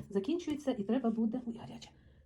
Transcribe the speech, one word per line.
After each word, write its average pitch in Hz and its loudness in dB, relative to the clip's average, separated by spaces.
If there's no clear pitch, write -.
закінчується 269 0
і 208 0
треба 226 2
буде, 226 2
ой, 226 -6
гаряче, - -14